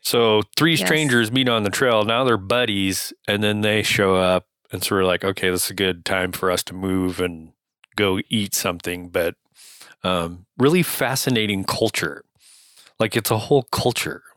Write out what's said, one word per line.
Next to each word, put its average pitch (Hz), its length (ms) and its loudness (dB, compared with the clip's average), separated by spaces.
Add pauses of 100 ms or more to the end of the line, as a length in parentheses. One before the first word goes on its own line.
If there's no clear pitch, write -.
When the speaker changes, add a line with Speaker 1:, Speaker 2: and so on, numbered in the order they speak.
Speaker 1:
So 110 420 4 (120)
three 160 200 4
Speaker 2:
Yes. 180 120 0
Speaker 1:
strangers 135 440 2
meet 127 180 2
on 113 140 0
the 101 60 0
trail. 110 360 2
Now 117 180 0
they're 120 140 4
buddies, 98 760 -2 (160)
and 104 160 0
then 104 180 0
they 107 220 2
show 95 320 2
up, 92 320 2 (240)
and 95 120 -8
so - 120 -2
we're 95 100 2
like, 90 200 0
"Okay, 95 240 -2
this 90 160 -2
is - 60 -6
a - 40 -12
good 92 300 -2
time 92 260 -2
for 92 180 -2
us 90 140 0
to - 100 -12
move 92 460 -2
and 82 320 -6 (460)
go 101 320 0
eat 104 260 -2
something." 87 540 -6
But, 87 260 -2 (680)
um, 90 420 -4 (120)
really 156 260 4
fascinating 117 840 -2
culture. - 580 -4 (760)
Like, 113 180 0
it's 110 120 -4
a 113 80 2
whole 131 260 2
culture. - 600 -4 (140)